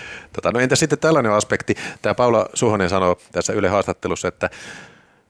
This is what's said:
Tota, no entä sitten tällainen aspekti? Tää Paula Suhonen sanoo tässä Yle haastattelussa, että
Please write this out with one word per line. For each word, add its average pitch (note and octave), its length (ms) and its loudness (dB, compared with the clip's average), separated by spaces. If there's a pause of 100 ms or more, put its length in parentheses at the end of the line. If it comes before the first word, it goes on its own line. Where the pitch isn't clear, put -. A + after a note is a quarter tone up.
(360)
Tota, - 160 -2
no A2+ 80 0
entä C3 160 2
sitten D3+ 240 0
tällainen D3 320 2
aspekti? G#2 440 0 (260)
Tää G#2 140 0
Paula A#2 380 2
Suhonen G#2 360 2
sanoo F#2 280 2 (140)
tässä - 220 -2
Yle G2 160 0
haastattelussa, F#2 580 -2
että F2+ 220 -4 (800)